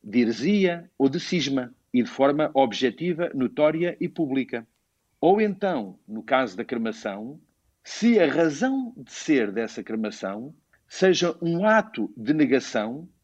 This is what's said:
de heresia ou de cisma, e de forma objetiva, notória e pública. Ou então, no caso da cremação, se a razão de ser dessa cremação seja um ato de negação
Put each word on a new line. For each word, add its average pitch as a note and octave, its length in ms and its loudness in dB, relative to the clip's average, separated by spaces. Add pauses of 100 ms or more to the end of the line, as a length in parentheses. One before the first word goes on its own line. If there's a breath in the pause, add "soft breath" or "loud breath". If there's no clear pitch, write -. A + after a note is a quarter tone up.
de G#2+ 160 0
heresia E3+ 760 0
ou C#3 100 4
de D3 120 -2
cisma, C3+ 520 -2 (220)
e B2 80 4
de - 80 -2
forma D3 420 2
objetiva, C3+ 800 0
notória D#3 680 0
e - 80 -4
pública. C3 580 -4 (540)
Ou F#3+ 200 4
então, F#3 680 -2
no G#2+ 160 -10
caso B2+ 340 0
da A2+ 80 -8
cremação, A2+ 760 -6 (420)
se A3+ 380 2
a E3 100 6
razão G3 640 0
de B2 160 -18
ser A#2+ 380 0
dessa G#2+ 320 -6
cremação A2 720 -6 (340)
seja F3 520 2
um E3+ 260 0
ato G#3+ 500 2
de A2+ 180 -2
negação C3 760 0 (160)